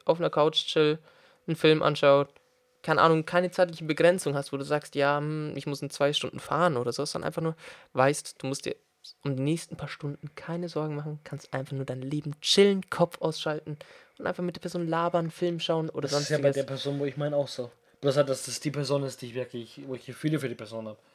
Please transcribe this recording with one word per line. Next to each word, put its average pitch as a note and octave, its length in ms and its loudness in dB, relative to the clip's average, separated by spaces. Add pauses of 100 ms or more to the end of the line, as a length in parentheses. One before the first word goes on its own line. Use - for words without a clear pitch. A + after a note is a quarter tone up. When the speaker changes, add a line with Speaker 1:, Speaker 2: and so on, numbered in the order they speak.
Speaker 1:
auf E3 140 2
einer D#3+ 100 0
Couch D#3 380 2
chill, D#3 320 2 (480)
einen D#3+ 100 0
Film D#3 240 6
anschaut, C#3+ 480 6 (540)
keine D3+ 180 2
Ahnung, D#3+ 240 6
keine F3+ 260 2
zeitliche E3+ 320 0
Begrenzung D#3 520 2
hast, C#3 180 -4
wo C#3 40 -4
du C#3 60 -4
sagst, D3 320 -2
„Ja, C#3+ 220 2
hm, D3+ 380 -4
ich - 120 -8
muss C#3+ 140 -4
in C#3+ 80 -4
zwei C#3+ 240 2
Stunden - 260 -2
fahren“ D3+ 380 2
oder A#2+ 160 0
so, C#3+ 100 -2
sondern D#3 240 -4
einfach D#3+ 140 -4
nur D#3+ 140 -2 (380)
weißt, C#3 480 2
du - 60 -4
musst - 180 -4
dir - 100 -4 (480)
um C#3+ 120 -2
die C3 60 -4
nächsten D#3+ 340 -2
paar D3 140 -10
Stunden C#3+ 460 -10
keine F3 340 -8
Sorgen D#3 260 -4
machen, D3 280 -8
kannst - 300 -12
einfach C#3 220 -6
nur C3+ 100 -4
dein C3 180 -6
Leben D3 380 -4
chillen, G3 500 4
Kopf - 300 2
ausschalten D3+ 560 -4 (420)
und - 80 -6
einfach F3+ 160 -4
mit F3 120 -4
der - 60 -16
Person F3 260 -6
labern, E3+ 440 0
Film F3 280 -2
schauen D#3+ 300 0
oder D3 180 -4
Speaker 2:
Das D3 140 2
ist D3 80 -4
ja D3+ 80 2
bei C#3 60 0
Speaker 1:
sonstiges. C#3 140 6
Speaker 2:
der C3+ 60 0
Person, C#3 360 -4
wo C#3+ 60 0
ich C3+ 120 -4
meine, D3 180 -2
auch C#3+ 120 2
so. A#2+ 240 -8 (300)
Bloß C#3 140 4
halt, C#3 140 4
dass C3 160 -2
das B2 160 -6
die D3+ 100 -2
Person C#3+ 320 0
ist, C3 180 -8
die B2+ 60 -12
ich A#2 80 -10
wirklich, A#2+ 520 -8
wo B2+ 80 -6
ich - 100 -14
Gefühle D3+ 340 -2
für C3 80 -4
die A#2 80 -4
Person A2 320 -10
hab. G#2+ 120 -14 (160)